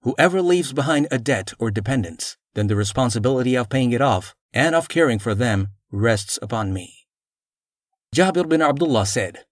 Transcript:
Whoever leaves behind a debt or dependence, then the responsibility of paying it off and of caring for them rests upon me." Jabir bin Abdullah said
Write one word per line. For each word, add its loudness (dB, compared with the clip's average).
Whoever 2
leaves 2
behind 0
a -2
debt -4
or -2
dependence, -4
then 0
the 2
responsibility 0
of -2
paying 2
it 0
off 0
and 2
of 0
caring 2
for -2
them 0
rests 0
upon -4
me." -10
Jabir 2
bin 2
Abdullah 2
said -4